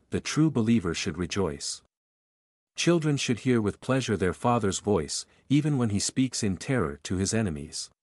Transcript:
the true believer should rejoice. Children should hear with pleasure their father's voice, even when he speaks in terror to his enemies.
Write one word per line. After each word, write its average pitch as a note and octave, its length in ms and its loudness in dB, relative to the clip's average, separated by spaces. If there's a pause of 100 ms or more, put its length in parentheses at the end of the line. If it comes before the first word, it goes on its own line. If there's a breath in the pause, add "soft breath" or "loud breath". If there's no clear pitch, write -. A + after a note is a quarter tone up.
the F2+ 100 -2
true D3+ 320 2
believer A2 420 2
should D#2+ 240 -4
rejoice. E2+ 640 -4 (960)
Children D#3 420 2
should B2 220 0
hear A#2+ 220 2
with G2+ 200 -2
pleasure B2 360 0
their F2+ 160 2
father's A2+ 460 0
voice, F2 460 -2 (240 soft breath)
even D3 280 2
when A#2+ 120 0
he G2+ 100 0
speaks - 440 -2
in F#2+ 140 -2
terror F2+ 460 -2
to F#2+ 120 -4
his F#2+ 180 0
enemies. E2 560 -4 (140)